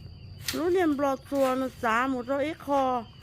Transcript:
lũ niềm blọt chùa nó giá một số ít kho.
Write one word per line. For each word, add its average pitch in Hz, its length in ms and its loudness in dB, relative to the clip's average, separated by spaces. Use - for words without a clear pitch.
lũ 302 160 0
niềm 339 280 4
blọt 269 220 0
chùa 269 240 2
nó 262 120 0
giá 240 260 2
một 247 200 -2
số 277 100 0
ít 294 220 -2
kho. 262 440 2